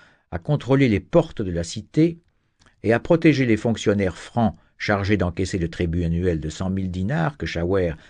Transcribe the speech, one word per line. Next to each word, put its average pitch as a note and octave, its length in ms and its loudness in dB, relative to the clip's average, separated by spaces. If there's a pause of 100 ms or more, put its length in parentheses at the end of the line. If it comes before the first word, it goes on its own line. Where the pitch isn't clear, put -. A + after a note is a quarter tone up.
(300)
à F2+ 100 -6
contrôler C3+ 500 2
les G2 100 2
portes D#3+ 420 0
de F#2 100 -4
la E2+ 120 -2
cité D#3 560 -2 (640)
et G2+ 80 2
à A#2 80 4
protéger E3 460 4
les A2 100 4
fonctionnaires G#2 640 0
francs - 380 -2 (220)
chargés G2+ 380 0
d'encaisser F#2 420 -2
le E2 120 -2
tribut F2 340 -2
annuel E2+ 380 0
de D#2 80 -6
cent F#2+ 200 -6
mille F#2+ 220 -4
dinars A2+ 460 -4
que - 80 -8
Chawer F2 480 -2 (160)